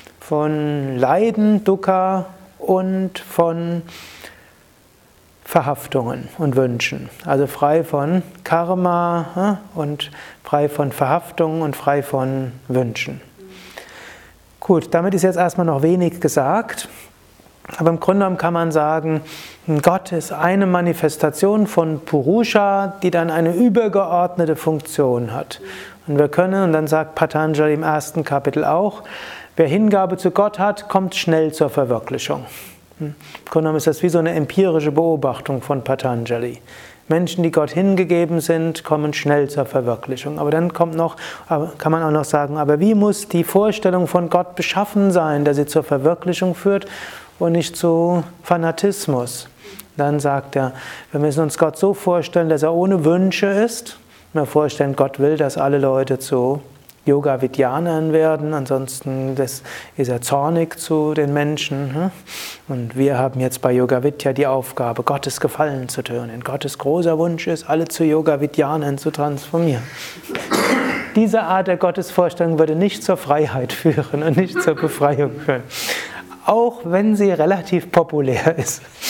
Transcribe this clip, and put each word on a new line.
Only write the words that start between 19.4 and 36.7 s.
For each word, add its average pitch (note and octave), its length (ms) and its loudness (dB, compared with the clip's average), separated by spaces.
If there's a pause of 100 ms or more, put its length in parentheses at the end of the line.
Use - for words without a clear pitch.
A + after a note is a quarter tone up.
Gott F3+ 280 2
ist E3 220 -6
eine F3+ 320 2
Manifestation F3 1000 0
von D#3+ 340 0
Purusha, G3 1000 2
die F3+ 80 2
dann E3 200 0
eine E3 220 2
übergeordnete F3+ 1040 2
Funktion B2+ 760 0
hat. - 260 -10 (460)
Und C#3+ 120 0
wir D3 100 4
können, F#3 360 2
und E3+ 80 2
dann D#3 140 2
sagt D#3 280 0
Patanjali D#3 600 2
im D3+ 80 -2
ersten D#3 420 -2
Kapitel C#3+ 400 -2
auch, E3+ 380 0 (540)
wer D#3+ 120 4
Hingabe F#3+ 480 2
zu F#3 140 0
Gott G#3 280 0
hat, G3+ 300 -2
kommt F#3+ 260 0
schnell D#3+ 380 2
zur D3+ 160 2
Verwirklichung. B2+ 800 -2 (520)
Hm? D3+ 100 -6
Im D3 60 -10 (360)
Grunde D#3+ 140 2
genommen D#3 120 2
ist D3 100 -2
das D3+ 160 2
wie F3+ 60 2
so E3+ 100 2
eine E3 140 0
empirische D#3+ 600 2
Beobachtung C#3+ 680 0
von C3+ 240 -4
Patanjali. A#2+ 800 -4 (440)